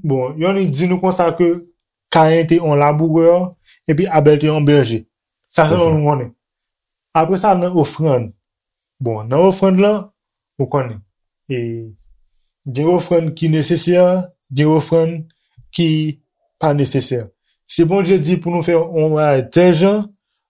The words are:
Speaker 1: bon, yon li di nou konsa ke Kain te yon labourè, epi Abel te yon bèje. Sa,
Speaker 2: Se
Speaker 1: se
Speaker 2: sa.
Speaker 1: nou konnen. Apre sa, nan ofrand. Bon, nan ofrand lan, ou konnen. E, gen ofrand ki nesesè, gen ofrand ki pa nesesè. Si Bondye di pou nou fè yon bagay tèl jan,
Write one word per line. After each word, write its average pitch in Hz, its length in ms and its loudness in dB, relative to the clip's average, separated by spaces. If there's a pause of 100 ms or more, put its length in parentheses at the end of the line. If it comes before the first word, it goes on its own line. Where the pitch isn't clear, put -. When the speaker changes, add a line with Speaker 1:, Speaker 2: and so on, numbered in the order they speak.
Speaker 1:
bon, 135 340 -4
yon 180 160 -2
li 190 160 -2
di 143 160 -4
nou 180 140 -2
konsa 180 340 0
ke 175 160 0 (600)
Kain 160 360 4
te 165 100 2
yon 151 220 0
labourè, 165 720 2 (380)
epi 160 180 0
Abel 151 320 4
te 151 80 -2
yon 151 180 0
bèje. 127 380 2 (480)
Sa, 165 160 2
Speaker 2:
Se 156 80 0
Speaker 1:
se 180 80 0
Speaker 2:
sa. 165 80 2
Speaker 1:
nou 151 160 0
konnen. 131 260 -4 (840)
Apre 165 240 0
sa, 196 180 2
nan 180 180 -2
ofrand. 139 560 -2 (680)
Bon, 113 240 -6
nan 127 160 -2
ofrand 190 400 2
lan, 208 300 0 (480)
ou 135 100 -4
konnen. 120 320 -6 (480)
E, 117 400 -8 (760)
gen 139 200 -4
ofrand 170 480 0
ki 165 140 -4
nesesè, 165 480 0 (560)
gen 143 160 0
ofrand 160 560 0 (480)
ki 156 480 -2 (400)
pa 156 140 0
nesesè. 131 480 -4 (460)
Si - 160 0
Bondye 185 340 0
di 165 180 -2
pou 165 160 -6
nou 175 100 -2
fè 175 140 -2
yon 160 400 0
bagay 143 340 2
tèl 180 240 4
jan, 196 300 0 (460)